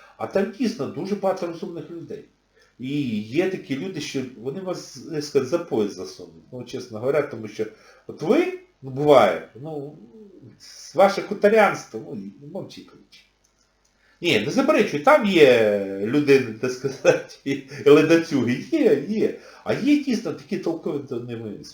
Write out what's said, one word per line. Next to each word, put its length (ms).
А 100
там 240
дійсно 360
дуже 280
багато 320
розумних 440
людей. 340
І 420
є 280
такі 280
люди, 240
що 200
вони 240
вас, 500
як 120
сказати, 260
за 100
пояс 340
засунуть, 580
ну, 120
чесно 360
говоря, 220
тому 260
що 180
от 140
ви, 380
ну, 80
буває, 600
ну, 360
ваше 260
хуторянство, 800
ну, 120
мовчіть, 420
мовчіть. 280
Ні, 180
не 120
заперечую, 520
там 220
є 600
людини, 580
так 100
сказати, 920
<laughs> 0
ледацюги, 840
є, 360
є. 320
А 100
є 300
дійсно 300
такі 240
толкові 520
до-, 100
не-, 400